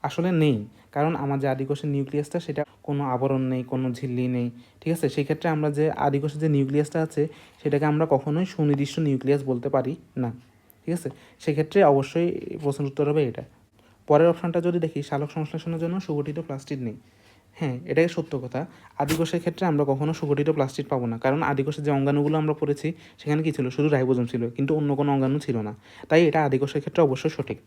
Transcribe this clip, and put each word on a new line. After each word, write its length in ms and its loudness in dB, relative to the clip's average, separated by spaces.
আসলে 300 -2
নেই, 240 4
কারণ 240 0
আমার 240 -2
যে 80 0
আদিকোষের 420 -2
নিউক্লিয়াসটা 500 -2
সেটা 220 -4
কোনো 220 -2
আবরণ 380 0
নেই, 100 -2
কোনো 300 -4
ঝিল্লি 360 -2
নেই, 220 -2
ঠিক 120 -2
আছে? 160 0
সেই 160 -2
ক্ষেত্রে 260 -2
আমরা 200 0
যে 200 0
আদিকোষের 500 -2
যে 80 2
নিউক্লিয়াসটা 540 2
আছে 200 -2
সেটাকে 220 2
আমরা 260 2
কখনোই 360 2
সুনির্দিষ্ট 520 0
নিউক্লিয়াস 460 2
বলতে 240 -2
পারি 240 0
না, 140 -2
ঠিক 100 -4
আছে? 140 -6
সেক্ষেত্রে 460 0
অবশ্যই 440 4
প্রশ্নের 280 -2
উত্তর 200 0
হবে 200 2
এটা। 140 -10
পরের 200 8
অপশনটা 320 0
যদি 180 0
দেখি, 240 -2
সালোক 280 -4
সংশ্লেষণের 500 -6
জন্য 200 -2
সুগঠিত 380 -4
প্লাস্টিড 440 -8
নেই। 140 -6
হ্যাঁ, 200 -4
এটাই 220 4
সত্য 300 -4
কথা। 220 -6
আদিকোষের 420 0
ক্ষেত্রে 260 -4
আমরা 220 2
কখনো 240 0
সুগঠিত 380 0
প্লাস্টিড 380 -2
পাবো 180 -2
না, 120 -2
কারণ 240 2
আদিকোষের 420 -2
যে 60 2
অঙ্গাণুগুলো 480 2
আমরা 160 0
পড়েছি 340 -2
সেখানে 240 0
কী 100 0
ছিল? 180 -2
শুধু 180 2
রাইবোজোম 380 2
ছিল, 240 -4
কিন্তু 240 0
অন্য 220 0
কোনো 160 2
অঙ্গাণু 260 2
ছিল 180 -2
না। 40 -8
তাই 200 6
এটা 160 2
আদিকোষের 360 0
ক্ষেত্রে 220 0
অবশ্যই 280 2
সঠিক। 360 -6